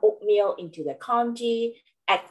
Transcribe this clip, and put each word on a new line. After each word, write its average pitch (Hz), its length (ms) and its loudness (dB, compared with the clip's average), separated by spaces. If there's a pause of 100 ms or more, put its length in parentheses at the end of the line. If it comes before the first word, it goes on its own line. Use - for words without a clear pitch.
oatmeal 208 560 4
into 165 260 -10
the - 80 -4
congee, 233 880 -2 (260)
add 190 140 2 (100)